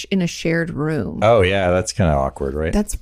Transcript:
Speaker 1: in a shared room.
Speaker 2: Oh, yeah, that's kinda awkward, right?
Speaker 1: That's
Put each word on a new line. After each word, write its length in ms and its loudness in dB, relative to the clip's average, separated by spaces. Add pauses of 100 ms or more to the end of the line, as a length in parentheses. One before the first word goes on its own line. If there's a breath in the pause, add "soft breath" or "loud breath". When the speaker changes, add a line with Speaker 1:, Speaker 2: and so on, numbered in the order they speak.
(100)
Speaker 1:
in 120 0
a 40 0
shared 440 -2
room. 520 -4
Speaker 2:
Oh, 200 6
yeah, 280 2
that's 220 0
kinda 200 2
awkward, 420 -2
right? 180 -2
Speaker 1:
That's 300 -2